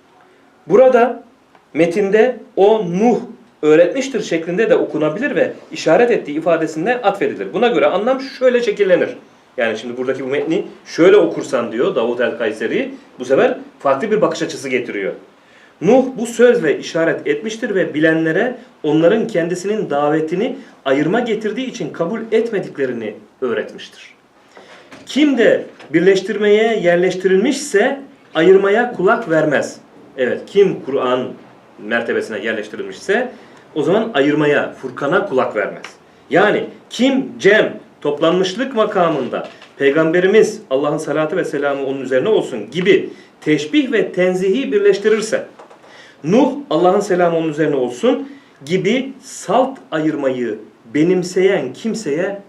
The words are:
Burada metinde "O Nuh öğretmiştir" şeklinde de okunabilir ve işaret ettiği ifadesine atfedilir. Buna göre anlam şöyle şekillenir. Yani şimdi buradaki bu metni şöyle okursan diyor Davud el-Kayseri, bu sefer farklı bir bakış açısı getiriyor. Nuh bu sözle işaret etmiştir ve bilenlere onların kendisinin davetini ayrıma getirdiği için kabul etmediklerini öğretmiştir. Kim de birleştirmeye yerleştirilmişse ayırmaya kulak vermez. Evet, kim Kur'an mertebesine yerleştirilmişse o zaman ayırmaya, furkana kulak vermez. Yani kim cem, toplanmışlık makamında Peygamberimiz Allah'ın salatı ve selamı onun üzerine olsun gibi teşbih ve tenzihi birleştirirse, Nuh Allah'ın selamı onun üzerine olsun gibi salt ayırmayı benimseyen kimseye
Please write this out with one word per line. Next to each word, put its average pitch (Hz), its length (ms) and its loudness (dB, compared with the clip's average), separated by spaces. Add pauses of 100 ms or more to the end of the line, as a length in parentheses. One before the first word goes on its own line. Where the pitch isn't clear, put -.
(680)
Burada 240 560 4 (520)
metinde 202 640 2 (200)
"O 208 280 4 (140)
Nuh 226 200 2 (440)
öğretmiştir" 175 600 2
şeklinde 180 480 -2
de 160 60 6
okunabilir 160 600 -2
ve 143 160 0 (200)
işaret 202 380 2
ettiği 147 280 -4
ifadesine 160 560 -2
atfedilir. 123 580 -4
Buna 220 160 0
göre 151 180 2
anlam 233 340 0
şöyle 247 420 0
şekillenir. 190 460 2 (480)
Yani 113 220 -2
şimdi 120 180 -10
buradaki 131 280 -4
bu 127 40 -8
metni 151 360 -2 (220)
şöyle 185 300 6
okursan 131 560 0
diyor 147 220 0
Davud 120 240 -2
el-Kayseri, 123 760 -2 (240)
bu 127 60 -10
sefer 196 340 2 (200)
farklı 156 320 -2
bir - 100 2
bakış 165 220 0
açısı 135 260 -8
getiriyor. 101 440 -4 (680)
Nuh 240 240 4 (140)
bu 226 80 -6
sözle 196 520 4
işaret 165 480 -2
etmiştir 208 480 -4
ve 175 200 0
bilenlere 160 640 0 (260)
onların 170 440 2
kendisinin 180 640 -4
davetini 156 640 -2 (280)
ayrıma 151 360 0
getirdiği 226 460 -4
için 160 260 -10
kabul 185 280 -6 (120)
etmediklerini 135 800 -4 (260)
öğretmiştir. - 720 -8 (920)
Kim 277 320 2
de 202 260 4 (260)
birleştirmeye 208 920 2
yerleştirilmişse 190 1200 2 (340)
ayırmaya 196 580 4
kulak 196 380 0
vermez. 151 460 0 (400)
Evet, 120 300 -2
kim 190 340 2
Kur'an 127 480 -2 (500)
mertebesine 113 600 -4
yerleştirilmişse 113 920 -6 (420)
o 156 80 -2
zaman 190 320 0
ayırmaya, 147 580 2
furkana 143 540 -4
kulak 123 300 -2
vermez. 92 280 -6 (460)
Yani 170 340 2 (260)
kim - 480 0
cem, 202 420 2 (200)
toplanmışlık 180 720 -2
makamında 156 760 -2 (280)
Peygamberimiz 160 920 2
Allah'ın 147 280 0
salatı 156 380 -4
ve 165 80 -2
selamı 139 420 -2
onun 135 140 -4
üzerine 131 280 0
olsun 135 420 -2
gibi 175 400 2 (300)
teşbih 226 520 0
ve 208 200 -2
tenzihi 185 600 0
birleştirirse, 202 720 0 (800)
Nuh 226 280 2 (180)
Allah'ın 180 300 2
selamı 175 360 0
onun 160 120 0
üzerine 147 280 -2
olsun 233 520 -2 (360)
gibi 185 480 -2 (100)
salt - 560 -2 (120)
ayırmayı 135 680 -2 (360)
benimseyen 175 800 0
kimseye 190 760 -6